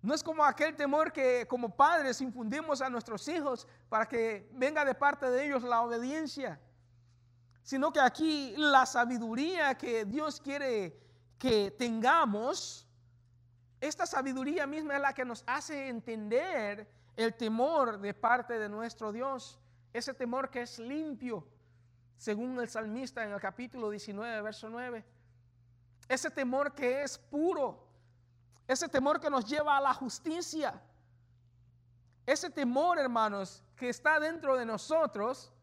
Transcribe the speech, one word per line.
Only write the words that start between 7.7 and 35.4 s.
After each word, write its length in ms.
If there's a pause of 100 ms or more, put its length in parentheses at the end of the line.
que 80
aquí 560
la 300
sabiduría 920
que 280
Dios 360
quiere 580 (400)
que 320
tengamos, 1160 (920)
esta 260
sabiduría 600
misma 300
es 60
la 100
que 120
nos 220
hace 420
entender 1000 (240)
el 200
temor 640
de 160
parte 440
de 100
nuestro 440
Dios. 480 (320)
Ese 220
temor 360
que 120
es 160
limpio, 680 (680)
según 440
el 80
salmista 560
en 80
el 80
capítulo 500
diecinueve, 520
verso 260
nueve. 360 (1040)
Ese 220
temor 420
que 300
es 160
puro, 680 (800)
ese 200
temor 300
que 100
nos 160
lleva 320
a 40
la 120
justicia. 880 (1400)
Ese 240
temor, 520
hermanos, 640 (100)
que 140
está 320
dentro 360
de 80
nosotros 880 (100)